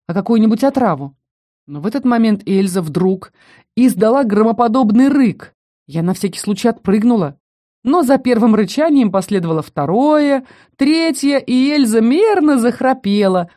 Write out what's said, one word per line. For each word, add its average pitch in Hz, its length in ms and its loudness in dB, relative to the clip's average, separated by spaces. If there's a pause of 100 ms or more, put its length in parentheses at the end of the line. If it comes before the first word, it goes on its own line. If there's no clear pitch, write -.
а 170 80 -6
какую-нибудь 220 480 0
отраву? 202 520 -2 (520)
Но 143 140 -14
в 160 40 -10
этот 262 200 -6
момент 226 420 0
Эльза 190 340 -2
вдруг 180 500 -4 (440)
издала 233 480 2
громоподобный 226 840 2
рык. 269 440 -2 (320)
Я 156 160 -8
на 170 140 -2
всякий - 240 -8
случай 202 300 -2
отпрыгнула. 208 680 -2 (480)
Но 311 160 2
за 269 160 2
первым 240 380 2
рычанием 262 560 0
последовало 175 500 -2
второе, 269 840 0 (320)
третье, 285 640 0
и 254 340 0
Эльза 233 300 2
мерно 302 560 2
захрапела, 208 1000 0